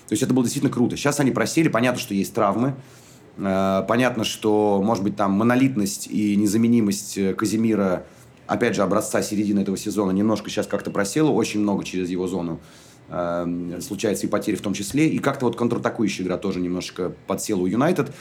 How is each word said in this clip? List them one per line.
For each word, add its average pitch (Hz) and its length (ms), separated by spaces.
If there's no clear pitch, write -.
То - 60
есть 107 100
это - 100
было 127 120
действительно 123 280
круто. 117 220
Щас 143 240
они 139 120
просели, 113 360
понятно, 120 320
что - 140
есть 95 200
травмы. 110 420
Э, 95 500
понятно, 123 360
что, 104 600
может 107 200
быть, 101 140
там 98 160
монолитность 120 760
и 104 300
незаменимость, 107 800
э, 95 160
Каземира, 101 720
опять 110 280
же, 101 80
образца 98 380
середины 101 400
этого 95 140
сезона, 95 360
немножко 101 380
щас 104 180
как-то 95 240
просела, 147 400
очень 107 280
много 101 240
через 92 260
его 90 180
зону, 87 320
эм, 87 720
случается 101 460
и - 20
потери 104 260
в 95 60
том 98 120
числе, 135 340
и 117 120
как-то 135 260
вот 113 100
контратакующая 113 720
игра 90 120
тоже 92 220
немножко 90 540
подсела 98 340
у 90 60
Юнайтед. 139 540